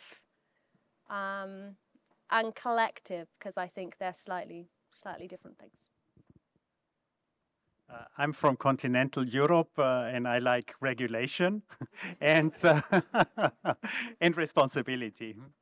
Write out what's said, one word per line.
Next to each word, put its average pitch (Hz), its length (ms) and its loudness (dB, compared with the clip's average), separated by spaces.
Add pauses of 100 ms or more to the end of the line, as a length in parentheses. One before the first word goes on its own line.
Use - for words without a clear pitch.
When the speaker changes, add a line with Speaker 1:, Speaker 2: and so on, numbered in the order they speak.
(1120)
Speaker 1:
um, 196 680 -8 (540)
and 226 240 2
collective, 226 760 -2 (100)
'cause 190 200 -10
I 180 100 -4
think 180 300 -12
they're 185 160 -6
slightly, 175 560 -12 (200)
slightly 185 380 -16
different - 300 -20
things. - 300 -20 (2000)
Speaker 2:
Uh, 120 140 -18 (120)
I'm 147 160 -2
from 143 240 2
continental 131 720 0
Europe, 151 500 2
uh, 127 320 2
and 123 160 -4
I 123 120 2
like 123 420 0
regulation 127 840 -2 (300)
<laughs> 180 280 -14
and, 156 320 4 (120)
uh, 151 160 8 (100)
<laughs> 190 840 0 (480)
and 170 140 4
responsibility. 127 1000 -2 (260)